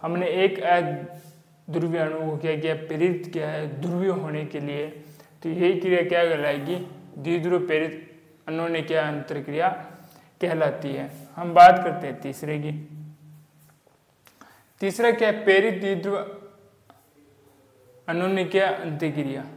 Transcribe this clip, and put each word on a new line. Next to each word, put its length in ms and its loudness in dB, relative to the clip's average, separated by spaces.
हमने 260 -2
एक 320 0
अध्रुवीय 1400 -2
अणु 300 -4
को 60 -6
क्या 200 -4
किया, 180 -2
प्रेरित 580 -2
किया 160 -6
है 320 -8
ध्रुवीय 300 -2
होने 360 -4
के 140 -10
लिए, 280 -6
तो 60 -6
यही 320 2
क्रिया 220 2
क्या 220 2
कहलाएगी, 520 -2
द्विध्रुव 480 0
प्रेरित 380 -2
अनोन्य 340 -4
क्या 260 0
अंतर 340 -8
क्रिया 260 -2
कहलाती 520 -2
है। 180 -8
हम 180 -6
बात 300 12
करते 220 -4
हैं 140 -10
तीसरे 380 -8
की। 120 -6
तीसरा 300 2
क्या 180 2
है, 160 -2
प्रेरित 360 4
द्विध्रुव 360 -2
अनोन्य 360 0
क्या 260 2
अंतः 420 -4
क्रिया 300 -6